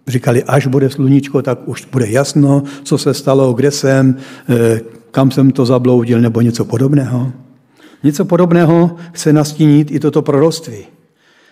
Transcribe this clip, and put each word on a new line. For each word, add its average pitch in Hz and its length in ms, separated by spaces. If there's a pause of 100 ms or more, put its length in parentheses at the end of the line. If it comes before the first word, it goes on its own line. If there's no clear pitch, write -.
říkali, 123 380
až 135 220
bude 135 240
sluníčko, 135 520
tak 123 260
už - 240
bude 123 160
jasno, 139 540 (200)
co - 160
se 135 160
stalo, 135 380
kde 135 180
jsem, 135 460 (320)
eh, 117 320 (300)
kam 135 200
jsem 135 200
to 127 160
zabloudil, 123 540
nebo 117 200
něco 117 240
podobného. 127 680 (720)
Něco 151 220
podobného 170 720 (160)
chce - 200
nastínit 151 580
i 156 100
toto 151 220
proroctví. 139 600 (680)